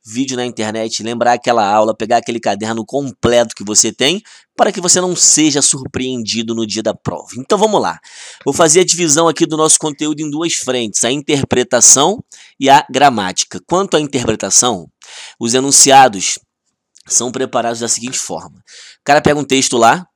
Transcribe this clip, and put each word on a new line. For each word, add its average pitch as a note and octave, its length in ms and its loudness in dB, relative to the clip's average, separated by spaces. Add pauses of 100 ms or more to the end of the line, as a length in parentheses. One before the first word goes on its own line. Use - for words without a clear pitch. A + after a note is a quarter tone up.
(120)
Vídeo B2+ 260 -4
na B2 80 -4
internet, A2 580 -6
lembrar A#2 300 0
aquela A#2+ 340 0
aula, G#2+ 280 2
pegar A2+ 220 0
aquele A#2 220 -2
caderno A2 460 -4
completo A#2+ 720 -2
que - 80 -16
você G#2 280 0
tem, E3 320 -2 (320)
para A#3+ 160 2
que F3+ 100 -8
você F3 200 0
não F3+ 140 -2
seja D3 460 2
surpreendido A#2+ 960 -4
no A2+ 100 -2
dia G#2+ 160 -6
da G#2+ 140 -2
prova. - 320 -8 (100)
Então F#3 200 0
vamos G3+ 220 2
lá. F2 200 -4 (440)
Vou C#3 100 -2
fazer E3 260 4
a F#3 60 4
divisão E3 420 2
aqui D#3+ 180 2
do D3+ 120 -4
nosso D#3 200 2
conteúdo D3+ 440 -6
em D#3 80 -6
duas D#3+ 240 -4
frentes, A#2+ 500 -4
a A#2 80 0
interpretação C#3 1120 0 (360)
e C3+ 100 2
a C#3+ 200 8
gramática. A2+ 760 0
Quanto F#3 300 0
à - 20 4
interpretação, A2+ 880 -2 (520)
os A#2+ 140 -2
enunciados C3 880 4 (680)
são A#2+ 260 -4
preparados A#2+ 480 -4
da A#2 80 -6
seguinte A#2 300 -6
forma. F2 400 -10
O - 460 -20
cara D3 180 2
pega D3 180 2
um C#3 60 -4
texto C3+ 320 0
lá B2 380 4